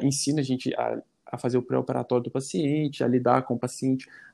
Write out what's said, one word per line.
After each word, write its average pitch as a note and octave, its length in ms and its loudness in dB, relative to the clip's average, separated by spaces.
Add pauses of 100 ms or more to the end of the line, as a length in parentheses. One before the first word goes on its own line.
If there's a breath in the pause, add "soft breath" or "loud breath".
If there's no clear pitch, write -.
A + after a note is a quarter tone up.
ensina C#3 380 0
a - 20 0
gente B2+ 320 -2
a, A2+ 260 -4 (240)
a - 120 -10
fazer B2+ 200 0
o B2 60 2
pré-operatório B2+ 640 0
do C3 60 -8
paciente, D3 720 0
a A#2+ 40 2
lidar B2 360 4
com A#2+ 120 -2
o A#2+ 40 -4
paciente, C3 480 -2 (260 loud breath)